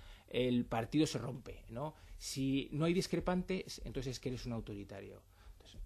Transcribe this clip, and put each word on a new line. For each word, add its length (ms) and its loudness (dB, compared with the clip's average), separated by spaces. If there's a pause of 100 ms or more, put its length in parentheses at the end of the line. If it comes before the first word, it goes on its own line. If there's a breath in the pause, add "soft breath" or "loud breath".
(300 loud breath)
el 340 4
partido 420 4
se 120 2
rompe, 500 -6
¿no? 260 -6 (240 loud breath)
Si 540 0
no 140 2
hay 80 8
discrepantes, 880 0
entonces 280 -4
es 100 -6
que 80 0
eres 160 -4
un 80 -2
autoritario. 680 -8 (360 soft breath)
Entonces, 280 -14